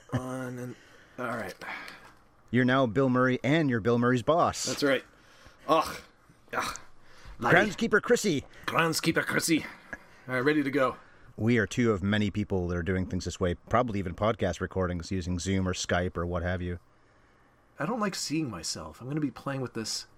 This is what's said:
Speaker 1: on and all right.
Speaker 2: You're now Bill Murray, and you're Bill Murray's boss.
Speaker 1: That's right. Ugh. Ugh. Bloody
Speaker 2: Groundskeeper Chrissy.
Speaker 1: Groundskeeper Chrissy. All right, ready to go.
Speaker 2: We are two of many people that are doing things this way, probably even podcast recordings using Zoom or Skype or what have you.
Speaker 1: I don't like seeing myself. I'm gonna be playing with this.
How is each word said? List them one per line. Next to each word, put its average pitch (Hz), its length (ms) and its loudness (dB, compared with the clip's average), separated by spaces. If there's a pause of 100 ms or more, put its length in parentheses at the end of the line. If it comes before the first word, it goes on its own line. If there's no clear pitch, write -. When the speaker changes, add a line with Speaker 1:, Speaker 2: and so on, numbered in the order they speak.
(120)
Speaker 1:
on 127 460 -4
and 123 160 -10 (440)
all 123 80 -6 (100)
right. 95 180 -8 (960)
Speaker 2:
You're 123 140 4
now 131 220 4
Bill 131 220 2
Murray, 127 340 2
and 147 280 2
you're 117 100 2
Bill 117 180 2
Murray's 120 240 4
boss. 143 420 2
Speaker 1:
That's 127 180 -2
right. 135 220 0 (640)
Ugh. 156 280 2 (560)
Ugh. - 260 -6 (600)
Bloody 123 180 4 (140)
Speaker 2:
Groundskeeper 214 320 2
Chrissy. 196 420 2 (220)
Speaker 1:
Groundskeeper 160 580 0
Chrissy. 151 420 0 (600)
All 127 60 -4
right, 127 100 0
ready 151 180 4
to 135 80 -2
go. 131 260 2 (400)
Speaker 2:
We 117 220 4
are 101 80 4
two 117 260 4
of 90 100 0
many 104 280 2
people 98 380 -2
that 87 100 -2
are 85 40 -2
doing 92 240 0
things 92 200 -4
this 85 120 -6
way, 87 160 2 (140)
probably 113 300 2
even 87 160 -4
podcast 107 460 0
recordings 90 500 -2
using 90 280 -2
Zoom 95 300 0
or 90 60 -2
Skype 90 420 -2
or 85 80 -2
what 87 180 -4
have 90 200 -4
you. 87 160 -6 (1000)
Speaker 1:
I 139 60 -4
don't 226 160 -4
like 208 140 -2
seeing 151 360 -4
myself. 80 500 -8
I'm 120 80 -10
gonna 156 120 -4
be 139 100 0
playing 135 300 -8
with 123 140 -6
this. - 320 -6 (100)